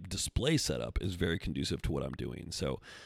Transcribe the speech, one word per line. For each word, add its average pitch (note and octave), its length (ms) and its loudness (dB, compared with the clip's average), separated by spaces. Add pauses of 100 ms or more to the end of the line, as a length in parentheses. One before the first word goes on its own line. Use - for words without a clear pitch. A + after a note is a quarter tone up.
display B2 480 2
setup - 460 2
is F#2 140 0
very F2 220 2
conducive - 440 0
to - 100 0
what C#2 100 2
I'm C2+ 120 -2
doing. B1 380 -6
So C#2 280 -2 (260)